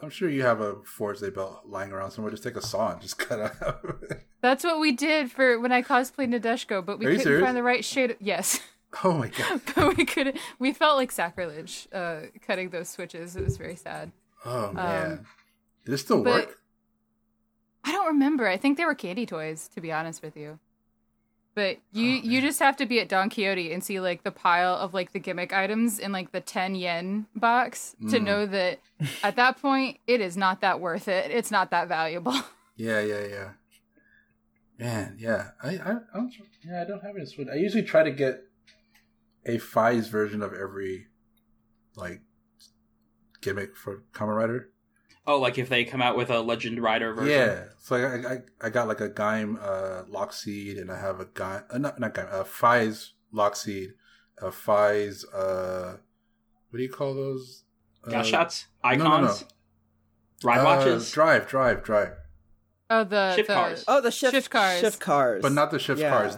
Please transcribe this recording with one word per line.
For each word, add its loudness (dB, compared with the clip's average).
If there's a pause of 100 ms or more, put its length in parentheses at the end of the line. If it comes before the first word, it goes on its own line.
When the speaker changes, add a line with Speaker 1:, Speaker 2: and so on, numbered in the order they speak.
Speaker 1:
I'm -12
sure -2
you 0
have 4
a -2
Forza -6
belt -8
lying -8
around -6
somewhere. -6
Just -8
take -8
a -6
saw -2
and -10
just -10
<laughs> -4
cut -4
it -4 (140)
out. -8 (400)
Speaker 2:
That's 2
what 0
we 4
did 0
for 4
when -2
I 4
cosplayed 0 (100)
Nadeshiko, -2
but -6
we -2
Speaker 1:
Are 4
you 6
Speaker 2:
couldn't 2
Speaker 1:
serious? 6
Speaker 2:
find 2
the 0
right 2
shade 0
of, -10
yes. -2 (220)
<laughs> -8
Speaker 1:
Oh 6
my 0
god. -2
Speaker 2:
<laughs> -10
But 4
we 4
couldn't. 0 (220)
We 2
felt 4
like 0
sacrilege, -8
uh, -6 (220)
cutting -4
those -8
switches. -12
It -6
was 0
very -12
sad. -12 (320)
Speaker 1:
Oh -4
Speaker 2:
Um, -8
Speaker 1:
man, -4 (600)
did -4
it -2
still 2
Speaker 2:
but 2
Speaker 1:
work? -20 (1300)
Speaker 2:
I 0
don't 0
remember. 4
I 2
think 2
they 0
were 2
candy -4
toys, -8
to -10
be -8
honest -6
with -14
you. -14 (960)
But -2 (140)
you, 2
Speaker 1:
Oh, -6
Speaker 2:
you -2
Speaker 1:
man. 4
Speaker 2:
just 0
have 6
to 0
be 2
at 0
Don 2
Quixote -2
and -4
see, -6
like, -2
the -4
pile 4
of, -4
like, -4
the -6
gimmick -6
items 0
in, -6
like, -6
the -6
ten -4
yen -4
box 0 (140)
to 2
Speaker 1:
Mm. 2
Speaker 2:
know 2
that 0 (420)
at 0
that 4
point, 0
it 4
is -2
not 2
that 4
worth -4
it. 0
It's -2
not 2
that 0
valuable. -2
<laughs> -8
Speaker 1:
Yeah, 0
yeah, -2
yeah. -10 (1300)
Man, -6
yeah. -2 (120)
I, -6
I, -4 (180)
I'm, -4
tr-, -20 (260)
yeah, -6
I -6
don't -8
have -12
any -8
Switch. -10
I -4
usually 2
try 6
to 2
get 0 (1040)
a 0
Fai's 2
version -2
of -6
every, -8 (920)
like, -12 (1200)
gimmick -6
for -12 (100)
Kamen -4
Rider. -2 (580)
Speaker 3:
Oh, 4
like, 2
if -4
they 2
come -4
out 4
with 0
a 2
Legend -4
Rider 0
version? 0
Speaker 1:
Yeah. 4 (160)
So -2
I, 2
I, -4
I, -6 (300)
I -4
got, 0
like, -2
a -2
Gaim, -2
uh, -4
Lockseed, -8
and -10
I -8
have -4
a -10
Gaim, -8
uh, -4
not, -4
not -4
Gaim, -6
uh, -4
Fai's 2 (200)
Lockseed, 0 (520)
a -6
Fai's, 2
uh, -4 (720)
what -12
do -4
you -4
call -4
those? -8 (420)
Uh, -10
Speaker 3:
Gashots? 0 (180)
Speaker 1:
no, 4
no, 4
no. 6 (120)
Speaker 3:
Icons? -2 (1000)
Ride 6
Speaker 1:
Uh, 6
Speaker 3:
watches? 4
Speaker 1:
Drive, 6
Drive, 2
Drive. 2 (760)
Speaker 2:
Oh, 4
the, 2
Speaker 3:
Shift 4
Speaker 2:
the 0
Speaker 3:
cars. 0
Speaker 4:
Oh, 6
the 2
shift, 2
Speaker 2:
shift 0
cars. 4
Speaker 4:
shift 0
cars. 2
Speaker 1:
But 4
not 2
the 0
shift 0
Speaker 4:
Yeah. 2
Speaker 1:
cars. 2